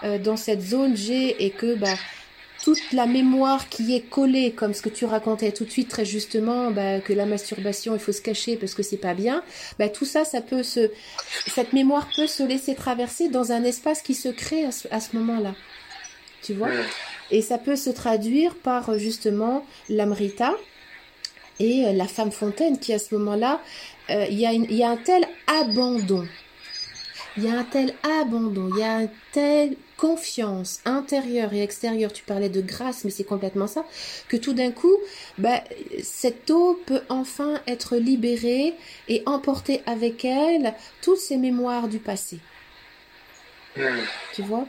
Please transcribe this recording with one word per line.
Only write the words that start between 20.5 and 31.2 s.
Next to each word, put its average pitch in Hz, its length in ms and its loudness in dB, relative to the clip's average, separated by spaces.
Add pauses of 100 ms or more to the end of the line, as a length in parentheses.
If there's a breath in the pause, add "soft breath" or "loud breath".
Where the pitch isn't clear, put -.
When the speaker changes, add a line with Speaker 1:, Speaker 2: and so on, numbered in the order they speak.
Speaker 1:
et, 240 260 4
euh, 196 80 4
la 190 140 2
femme 214 240 -2
fontaine 262 480 0
qui, 226 140 -2
à 208 60 0
ce 214 160 -2
moment-là, 214 460 2 (480 loud breath)
euh, 202 200 2
il 202 100 -2
y 233 60 4
a 226 80 2
une, 226 120 2
il 214 100 -2
y 240 80 4
a 233 60 4
un 233 80 2
tel 359 300 4 (200)
abandon. 226 800 2 (1120 loud breath)
Il 208 60 -2
y 226 60 0
a 233 60 0
un 247 100 -2
tel 262 280 0 (280)
abandon, 220 520 0
il 208 60 0
y 220 40 2
a 220 180 0
une 214 80 0 (240)
telle 294 420 4 (220)
confiance 220 880 -2
intérieure 247 680 0